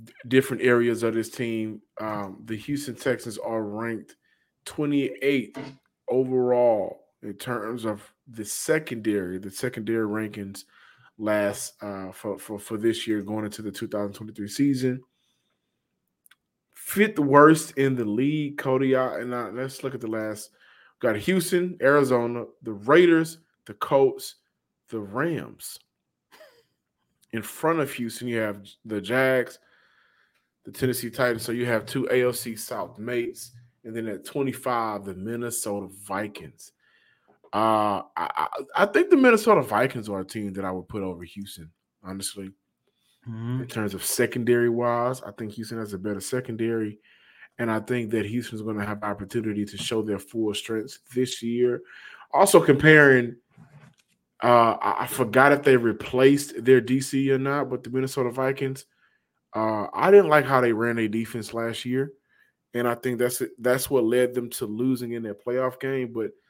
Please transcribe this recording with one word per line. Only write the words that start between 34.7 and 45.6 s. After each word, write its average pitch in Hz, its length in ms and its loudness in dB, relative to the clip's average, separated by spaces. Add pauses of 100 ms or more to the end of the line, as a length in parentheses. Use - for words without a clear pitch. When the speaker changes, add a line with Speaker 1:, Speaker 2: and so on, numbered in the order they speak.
Speaker 1:
the 95 80 -10
Minnesota 107 760 -8 (180)
Vikings. 98 680 -10 (800)
Uh, 107 480 2 (160)
I, 82 180 -4
I, - 120 -2 (300)
I 190 100 6
think 349 240 4
the 349 40 8
Minnesota 226 460 6
Vikings 113 480 -2
are 98 120 -4
a 92 40 -6
team 101 280 -8
that 95 120 -6
I 92 60 -4
would 92 160 -8
put 104 160 -6
over 87 200 -8
Houston, 87 480 -16 (320)
honestly. 98 460 -10 (800)
Speaker 2:
Mm-hmm. 120 320 -6
Speaker 1:
In 123 60 -10
terms 104 260 -6
of 92 100 -10
secondary 120 680 2
wise, 120 520 0
I - 100 -14
think 107 200 -10
Houston 113 260 -10